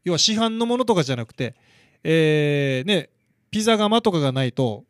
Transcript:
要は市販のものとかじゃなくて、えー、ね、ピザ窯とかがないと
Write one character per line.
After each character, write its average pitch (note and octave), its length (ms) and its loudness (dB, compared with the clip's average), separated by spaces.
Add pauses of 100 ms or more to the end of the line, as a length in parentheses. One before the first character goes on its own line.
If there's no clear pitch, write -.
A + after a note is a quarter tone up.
要 F3+ 80 -2
は D#3 80 0
市 A3 140 0
販 A3+ 160 0
の A3+ 160 -4
も A#3+ 100 0
の B3+ 80 -2
と A3 100 2
か E3+ 80 2
じ C3 100 -4
ゃ B2+ 40 -4
な A#2 100 -8
く - 80 -20
て、 B2 220 -8 (480)
え D3 800 0
ー、 F3+ 40 -6
ね、 F3+ 220 -2 (400)
ピ G#3+ 120 -4
ザ A3+ 140 2
窯 G#3+ 260 2
と G#3+ 100 2
か E3 80 0
が C#3 100 0
な C3 140 -2
い B2 80 -2
と A#2 380 -2